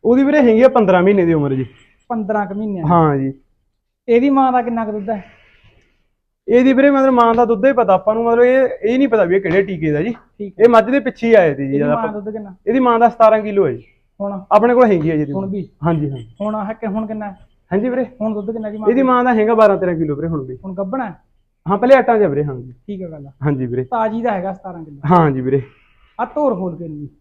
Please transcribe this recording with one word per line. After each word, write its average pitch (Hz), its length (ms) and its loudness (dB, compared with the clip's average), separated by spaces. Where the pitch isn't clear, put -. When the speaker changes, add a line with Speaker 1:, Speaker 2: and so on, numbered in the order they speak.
Speaker 1:
ਉਹਦੀ 254 200 4
ਵੀਰੇ 294 140 2
ਹੈਗੀ 233 240 4
ਆ 262 60 8
ਪੰਦਰਾਂ 190 340 4
ਮਹੀਨੇ 190 220 4
ਦੀ 170 80 2
ਉਮਰ 143 220 0
ਜੀ। 131 120 -4
Speaker 2:
ਪੰਦਰਾਂ 214 380 -4
ਕੁ 196 80 -10
ਮਹੀਨੇ? 202 260 -6
Speaker 1:
ਹਾਂ 156 360 2
ਜੀ। 135 160 -4
Speaker 2:
ਇਹਦੀ 240 220 2
ਮਾਂ 269 220 2
ਦਾ 247 100 0
ਕਿੰਨਾ 226 220 -6
ਕੁ 214 80 -8
ਦੁੱਧ 208 180 -8
ਹੈ? 202 140 -8
Speaker 1:
ਇਹਦੀ 254 240 4
ਵੀਰੇ 277 180 4
ਮਤਲਬ 269 220 2
ਮਾਂ 233 220 4
ਦਾ 240 100 2
ਦੁੱਧ 226 220 0
ਹੀ 277 60 4
ਪਤਾ 220 220 2
ਆਪਾਂ 208 200 -2
ਨੂੰ, 233 100 -4
ਮਤਲਬ 233 180 2
ਇਹ, 254 260 2
ਇਹ 240 160 0
ਨਹੀਂ 277 100 0
ਪਤਾ 214 160 0
ਵੀ 175 120 0
ਇਹ 196 40 0
ਕਿਹੜੇ 185 220 0
ਟੀਕੇ 160 300 -4
ਦਾ 147 100 -2
ਜੀ। 226 120 -6
Speaker 2:
ਠੀਕ 196 220 -10
ਹੈ। 214 40 6
Speaker 1:
ਇਹ 233 40 8
ਮੱਝ 226 220 4
ਦੇ 277 100 2
ਪਿੱਛੇ 233 280 -4
ਹੀ 226 60 6
ਆਏ 165 200 4
ਸੀ 139 80 -6
ਜੀ - 20 -2
Speaker 2:
ਇਹਦੀ 139 140 -2
Speaker 1:
ਜਦ 147 80 0
Speaker 2:
ਮਾਂ 147 100 0
Speaker 1:
ਆਪਾਂ 226 160 -4
Speaker 2:
ਦੁੱਧ 208 180 -10
ਕਿੰਨਾ? 208 240 -14
Speaker 1:
ਇਹਦੀ 233 120 0
ਮਾਂ 240 200 2
ਦਾ 233 100 4
ਸਤਾਰਾਂ 220 320 4
ਕਿਲੋ 202 260 -2
ਹੈ 131 60 -2
ਜੀ। 117 120 -12
Speaker 2:
ਹੁਣ? 196 320 -10
Speaker 1:
ਆਪਣੇ 226 220 4
ਕੋਲ 247 100 6
ਹੈਗੀ 170 260 2
ਆ 160 40 -2
ਜੀ 151 60 0
ਇਹਦੀ 143 120 -4
Speaker 2:
ਹੁਣ 190 140 -6
ਵੀ? 190 220 -8
Speaker 1:
ਹਾਂ 165 80 2
ਜੀ, 147 160 -4
ਹਾਂ। 131 80 -10
Speaker 2:
ਹੁਣ 214 140 -6
ਆਹ 214 180 -8
ਕਿ, 220 140 -10
ਹੁਣ 214 200 -6
ਕਿੰਨਾ 208 240 -10
ਹੈ? 190 60 -20
Speaker 1:
ਹਾਂ 190 60 0
ਜੀ 240 100 -2
ਵੀਰੇ। 247 180 -4
Speaker 2:
ਹੁਣ 220 140 -4
ਦੁੱਧ 208 160 -8
ਕਿੰਨਾ 220 200 -8
ਦੀ 214 80 -12
ਮਾਂ 214 100 -2
Speaker 1:
ਇਹਦੀ 240 120 2
Speaker 2:
ਦਾ? 262 60 2
Speaker 1:
ਮਾਂ 247 180 2
ਦਾ 247 100 2
ਹੈਗਾ 220 200 2
ਬਾਰਾਂ 214 220 4
ਤੇਰਾਂ 175 180 -2
ਕਿਲੋ 156 200 -2
ਵੀਰੇ 151 140 -6
ਹੁਣ 151 160 -6
ਵੀ। 127 200 -14
Speaker 2:
ਹੁਣ 185 100 -12
ਗੱਭਣ 196 260 -6
ਹੈ? 202 140 -8
Speaker 1:
ਹਾਂ, 202 100 0
ਪਲੇਟਾਂ 247 400 4
'ਚ 208 40 2
ਆ 185 60 2
ਵੀਰੇ। 147 160 -2
ਹਾਂ 143 100 -6
ਜੀ। 123 180 -14
Speaker 2:
ਠੀਕ 190 300 -14
ਹੈ 170 80 -14
ਗੱਲ। 147 160 -18
Speaker 1:
ਹਾਂ 139 260 -4
ਜੀ 131 140 -4
ਵੀਰੇ। 127 180 -4
Speaker 2:
ਤਾਜ਼ੀ 226 380 -4
ਦਾ 233 80 -2
ਹੈਗਾ 190 220 -6
ਸਤਾਰਾਂ 175 320 -16
ਕਿਲੋ। 143 160 -20
Speaker 1:
ਹਾਂ 170 200 4
ਜੀ 131 100 -4
ਵੀਰੇ। 131 220 -2
Speaker 2:
ਆ 240 40 -2
ਤੋਰ 269 300 -2
ਖੋਲ 180 220 -8
ਕੇ 170 120 -14
ਨੂੰ 151 100 -14
ਵੀ। 143 100 -14